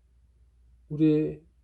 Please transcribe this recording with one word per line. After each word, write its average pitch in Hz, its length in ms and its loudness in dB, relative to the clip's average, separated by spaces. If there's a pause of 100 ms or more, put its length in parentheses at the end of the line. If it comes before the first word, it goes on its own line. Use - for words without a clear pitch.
(920)
우리의 151 520 0 (220)